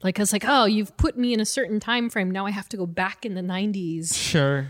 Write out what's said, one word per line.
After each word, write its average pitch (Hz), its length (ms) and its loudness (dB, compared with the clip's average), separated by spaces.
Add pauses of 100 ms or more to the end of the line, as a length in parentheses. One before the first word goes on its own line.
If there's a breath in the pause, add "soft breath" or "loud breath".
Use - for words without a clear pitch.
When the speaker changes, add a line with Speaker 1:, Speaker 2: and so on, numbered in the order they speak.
Speaker 1:
like, 185 160 0
I 208 40 2
was 202 120 2
like, 202 120 -2
"Oh, 254 200 6
you've 214 320 0
put - 180 2
me 247 160 2
in 220 80 2
a 214 60 0
certain 214 340 -2
time 233 300 0
frame. 185 200 0
Now 190 140 -2
I 202 60 -2
have 196 180 -6
to - 80 -10
go 190 80 -4
back 185 400 -4
in 220 80 -6
the 185 80 -6
nineties." 180 760 -2
Speaker 2:
Sure. 139 560 2